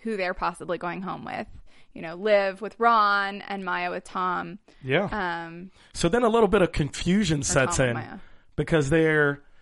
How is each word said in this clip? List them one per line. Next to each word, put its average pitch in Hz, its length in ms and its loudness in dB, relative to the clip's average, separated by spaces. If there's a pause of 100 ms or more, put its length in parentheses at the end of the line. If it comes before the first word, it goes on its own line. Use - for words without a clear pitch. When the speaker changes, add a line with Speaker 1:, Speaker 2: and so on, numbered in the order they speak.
Speaker 1:
who 226 160 -6
they're 185 180 -2
possibly 170 420 -4
going 175 240 -8
home 170 240 -10
with. - 220 -8 (460)
You - 80 -14
know, 165 140 -12
Liv 196 460 2
with 202 160 -10
Ron 202 640 2
and 196 240 -10
Maya 180 240 -2
with 180 140 -8
Tom. 180 560 -6 (240)
Speaker 2:
Yeah. 147 240 0 (380)
Speaker 1:
Um, 170 260 -16 (220)
Speaker 2:
So - 160 0
then 240 140 2
a 233 60 4
little 220 200 4
bit 196 120 4
of 165 120 4
confusion 165 680 0
Speaker 1:
or 139 40 -4
Speaker 2:
sets 127 340 2
Speaker 1:
Tom 131 100 4
Speaker 2:
in 117 80 -2
Speaker 1:
with 117 100 -6
Maya. - 120 -16 (400)
Speaker 2:
because 151 320 2
they're, 156 520 4 (200)